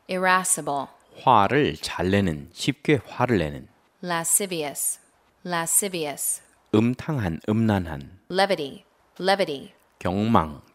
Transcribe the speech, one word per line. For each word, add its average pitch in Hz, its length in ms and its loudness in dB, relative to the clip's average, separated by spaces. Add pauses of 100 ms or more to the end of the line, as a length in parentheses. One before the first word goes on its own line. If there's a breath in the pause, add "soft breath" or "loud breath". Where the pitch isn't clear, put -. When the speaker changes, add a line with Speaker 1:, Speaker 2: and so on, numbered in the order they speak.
Speaker 1:
irascible. 180 800 0 (360)
Speaker 2:
화를 113 560 6
잘 - 320 -4
내는, 87 420 0
쉽게 - 520 0
화를 123 340 0
내는. 73 300 -4 (340)
Speaker 1:
Lascivious, 170 1000 -4 (440)
lascivious. 170 960 -4 (320)
Speaker 2:
음탕한, 110 760 0
음란한. 95 720 0 (100)
Speaker 1:
Levity, 180 540 -2 (360)
levity. 175 520 -2 (260)
Speaker 2:
경망, 92 640 0 (120)